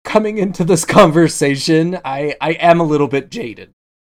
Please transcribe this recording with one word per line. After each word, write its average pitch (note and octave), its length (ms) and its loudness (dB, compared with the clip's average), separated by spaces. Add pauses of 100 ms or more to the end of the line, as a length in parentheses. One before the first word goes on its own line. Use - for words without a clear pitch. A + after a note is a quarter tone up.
coming G#3+ 320 -2
into F#3+ 280 -2
this E3 200 2
<laughs> - 0 -
conversation, D#3+ 1200 2
I, C#3 380 -4
I D#3+ 100 0
am E3+ 260 4
a E3+ 60 2
little D3 240 2
bit C3+ 220 -4
jaded. G#2 400 -12 (500)